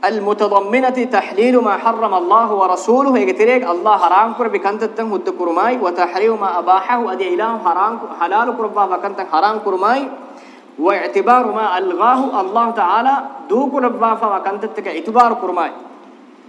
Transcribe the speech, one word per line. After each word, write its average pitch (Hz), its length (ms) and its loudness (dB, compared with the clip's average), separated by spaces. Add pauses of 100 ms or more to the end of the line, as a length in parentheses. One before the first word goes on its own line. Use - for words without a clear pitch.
المتضمنة 208 840 0
تحليل 240 680 0
ما 208 200 2
حرم 220 360 0
الله 208 400 2
ورسوله، 220 640 2
إيجتريك 214 480 2
الله 180 340 2
حرام 190 360 4
كر 233 140 -2
بكنت 202 360 -2
تنهد 220 460 -4
كرماي، 180 480 0
وتحريم 190 640 0
ما 180 180 -2
أباحه 190 520 2
أدي 185 220 -2
إله 220 320 -2
حرام 190 320 0
ك-، - 240 -8
حلال 220 360 0
كر 226 100 -2
بابا 196 300 0
كنت 196 220 -6 (120)
حرام 202 280 2
كرماي، 214 480 0 (720)
واعتبار 202 720 2
ما 208 260 -2
ألغاه 208 640 0
الله 226 300 0
تعالى 226 440 0 (340)
دو 254 220 0
كر 262 160 0
بابا 220 520 0
كنت 202 260 -6
تك 214 220 -8
اعتبار 226 460 2
كرماي. 180 380 -4 (760)